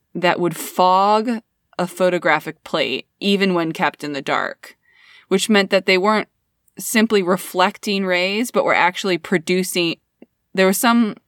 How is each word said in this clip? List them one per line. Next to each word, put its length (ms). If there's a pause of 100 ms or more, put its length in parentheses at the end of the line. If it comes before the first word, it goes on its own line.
(140)
that 240
would 180
fog 720 (500)
a 80
photographic 760
plate 420 (120)
even 360
when 180
kept 320
in 80
the 100
dark, 540 (520)
which 220
meant 200
that 160
they 120
weren't 300 (500)
simply 440
reflecting 840
rays, 460
but 120
were 100
actually 440
producing, 760 (580)
there 120
was 120
some 380 (120)